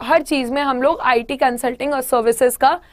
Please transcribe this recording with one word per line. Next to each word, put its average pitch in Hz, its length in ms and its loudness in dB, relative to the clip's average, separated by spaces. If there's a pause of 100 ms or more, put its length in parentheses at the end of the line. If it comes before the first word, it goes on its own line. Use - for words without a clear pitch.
हर 302 200 2
चीज़ 262 300 -2
में 277 100 -2
हम 262 200 -2
लोग 311 200 2
आईटी 240 340 0
कंसल्टिंग 254 580 -2
और 269 60 -2
सर्विसेज 240 560 2
का 262 140 4 (220)